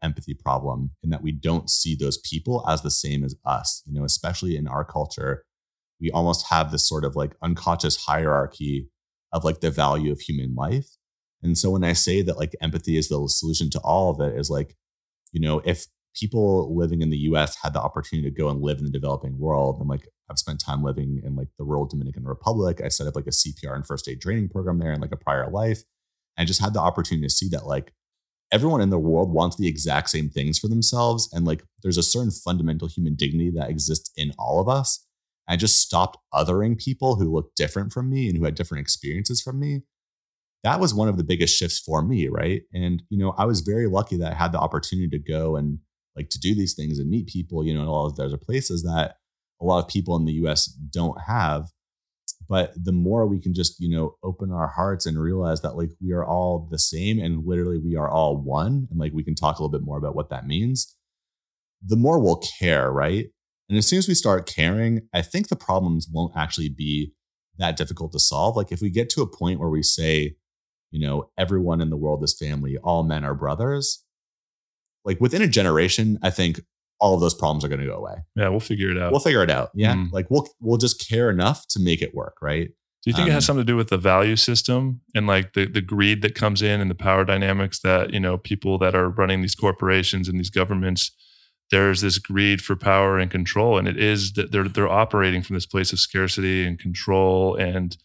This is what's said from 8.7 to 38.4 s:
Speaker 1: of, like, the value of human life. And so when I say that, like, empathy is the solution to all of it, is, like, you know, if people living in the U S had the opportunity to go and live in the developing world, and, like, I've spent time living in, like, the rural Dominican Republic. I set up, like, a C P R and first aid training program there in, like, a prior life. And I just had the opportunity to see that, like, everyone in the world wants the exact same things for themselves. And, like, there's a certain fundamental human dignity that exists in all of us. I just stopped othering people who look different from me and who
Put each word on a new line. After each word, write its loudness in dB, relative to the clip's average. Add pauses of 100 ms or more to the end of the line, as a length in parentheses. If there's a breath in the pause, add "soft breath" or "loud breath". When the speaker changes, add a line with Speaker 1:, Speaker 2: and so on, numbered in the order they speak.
Speaker 1:
of, -2
like, -2
the 0
value 0
of -10
human -4
life. -4 (460)
And 2
so 2
when 2
I 2
say 2
that, -2
like, -6
empathy -2
is 0
the -2
solution 0
to -4
all 2
of -2
it, -2
is, -4
like, -4 (560)
you -2
know, 0
if -2 (280)
people 0
living 0
in 0
the 0
U 0
S 0
had -4
the -2
opportunity -4
to -8
go 0
and -2
live -2
in -6
the -4
developing -4
world, 0
and, -4
like, -6 (220)
I've -8
spent -4
time -4
living -4
in, -6
like, -6
the -10
rural -2
Dominican -8
Republic. -2
I -6
set -4
up, -6
like, -8
a -8
C -2
P -10
R -8
and -8
first -8
aid -10
training -2
program -2
there -2
in, -4
like, -6
a -8
prior -2
life. -2 (540)
And 0
I 0
just 2
had 0
the 0
opportunity 0
to 2
see 0
that, -6
like, -4 (600)
everyone 4
in 4
the 2
world 2
wants 2
the 0
exact 0
same -2
things -2
for -4
themselves. 2
And, 0
like, -2 (180)
there's 0
a 4
certain 2
fundamental -2
human -2
dignity 0
that -4
exists -4
in -6
all 0
of 0
us. -2 (460)
I -2
just 6
stopped 2 (160)
othering 2
people 0
who 2
look -2
different -2
from -4
me 0
and 0
who 2